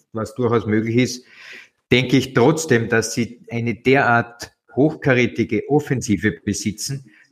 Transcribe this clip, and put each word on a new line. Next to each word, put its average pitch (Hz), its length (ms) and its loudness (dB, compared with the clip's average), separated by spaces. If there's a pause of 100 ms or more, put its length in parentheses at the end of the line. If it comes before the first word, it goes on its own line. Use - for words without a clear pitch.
(120)
was 110 240 -8
durchaus 117 300 0
möglich 113 300 0
ist, 123 280 0 (680)
denke 123 240 4
ich - 180 0
trotzdem, 120 540 2
dass 113 260 -2
sie - 360 -6
eine 117 240 -4
derart 120 760 0 (240)
hochkarätige 123 920 0
Offensive 110 640 0
besitzen, - 800 -8 (220)